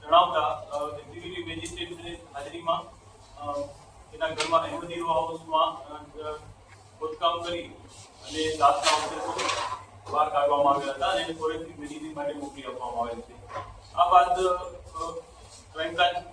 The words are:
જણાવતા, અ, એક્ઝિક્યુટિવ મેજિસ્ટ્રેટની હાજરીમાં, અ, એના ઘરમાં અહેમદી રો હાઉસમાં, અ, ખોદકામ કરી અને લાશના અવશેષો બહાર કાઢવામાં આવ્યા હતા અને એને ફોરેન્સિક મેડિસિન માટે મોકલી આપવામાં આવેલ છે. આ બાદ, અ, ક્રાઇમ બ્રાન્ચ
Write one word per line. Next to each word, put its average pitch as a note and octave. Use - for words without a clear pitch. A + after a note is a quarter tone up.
જણાવતા, E3
અ, D3
એક્ઝિક્યુટિવ F3
મેજિસ્ટ્રેટની E3+
હાજરીમાં, E3
અ, C#3+
એના D#3
ઘરમાં E3
અહેમદી E3+
રો E4+
હાઉસમાં, D#4+
અ, D3+
ખોદકામ E3+
કરી F3
અને -
લાશના D3+
અવશેષો -
બહાર D3+
કાઢવામાં C#3+
આવ્યા C#3
હતા -
અને F#3+
એને E3
ફોરેન્સિક D#3+
મેડિસિન -
માટે C#4+
મોકલી -
આપવામાં A#3+
આવેલ A#2
છે. -
આ -
બાદ, F3+
અ, F3+
ક્રાઇમ D#3+
બ્રાન્ચ F3